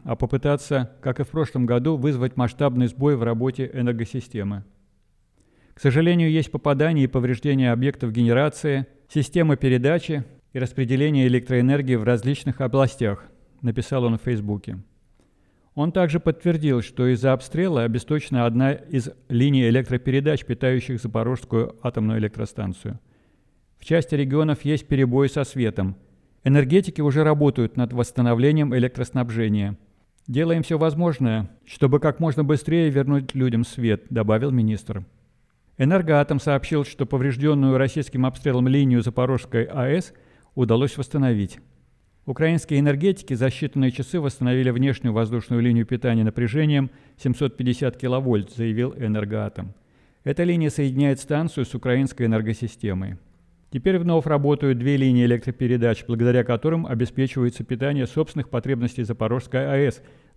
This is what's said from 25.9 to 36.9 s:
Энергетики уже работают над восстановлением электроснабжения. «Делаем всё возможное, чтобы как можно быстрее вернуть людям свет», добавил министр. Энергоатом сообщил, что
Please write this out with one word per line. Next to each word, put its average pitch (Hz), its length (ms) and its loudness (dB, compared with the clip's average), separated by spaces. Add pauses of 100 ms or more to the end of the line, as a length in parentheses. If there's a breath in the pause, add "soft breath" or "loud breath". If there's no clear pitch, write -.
Энергетики 147 560 2
уже 147 240 2
работают 147 520 2
над 123 160 -2
восстановлением 123 800 2
электроснабжения. 117 1040 -2 (520)
«Делаем 165 340 0
всё 160 160 -2
возможное, 147 720 0 (160)
чтобы 139 320 2
как 147 220 0
можно 156 240 0
быстрее 156 440 2
вернуть 139 460 0
людям 123 300 0
свет», 113 460 -2
добавил 110 420 0
министр. 107 520 0 (720)
Энергоатом 151 640 2
сообщил, 143 460 -2
что - 200 -6